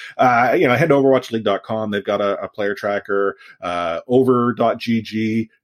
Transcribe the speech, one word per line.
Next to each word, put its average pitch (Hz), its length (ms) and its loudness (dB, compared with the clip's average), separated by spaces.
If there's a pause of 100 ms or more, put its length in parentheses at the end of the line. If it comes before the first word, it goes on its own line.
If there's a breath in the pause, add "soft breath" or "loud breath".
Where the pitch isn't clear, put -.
(160 loud breath)
uh, 123 420 2
you 175 80 2
know, 123 100 4
head 160 140 2
to 143 40 4
overwatch 135 360 2
league 113 140 -4
dot 98 180 0
com. 110 280 -6
They've 101 140 -2
got 101 180 -2
a, 101 180 -2
a 95 80 -8
player 101 260 -4
tracker, 101 640 -2 (240 loud breath)
uh, 87 460 -4
over 123 480 4
dot 117 240 0
G 117 240 -2
G. 110 480 -4 (140)